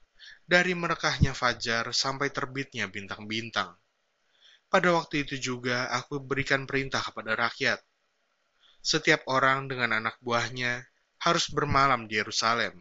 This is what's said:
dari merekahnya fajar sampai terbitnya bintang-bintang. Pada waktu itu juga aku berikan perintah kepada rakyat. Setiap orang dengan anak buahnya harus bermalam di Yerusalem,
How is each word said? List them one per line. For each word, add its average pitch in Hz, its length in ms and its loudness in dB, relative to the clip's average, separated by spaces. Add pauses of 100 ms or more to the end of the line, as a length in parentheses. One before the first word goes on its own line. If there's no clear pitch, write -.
(480)
dari 180 240 4
merekahnya 156 640 0
fajar 117 560 0
sampai 135 400 -2
terbitnya 131 560 -6
bintang-bintang. 104 880 -6 (960)
Pada 180 240 4
waktu 156 320 -2
itu 139 80 -6
juga 123 560 -4
aku 135 320 -4
berikan 135 400 -2
perintah 131 400 -2
kepada 110 320 -4
rakyat. 117 480 0 (960)
Setiap 156 480 2
orang 135 400 2
dengan 127 240 -2
anak 110 320 -2
buahnya 123 640 -2 (320)
harus 170 320 2
bermalam 139 560 2
di 107 80 -2
Yerusalem, 107 640 0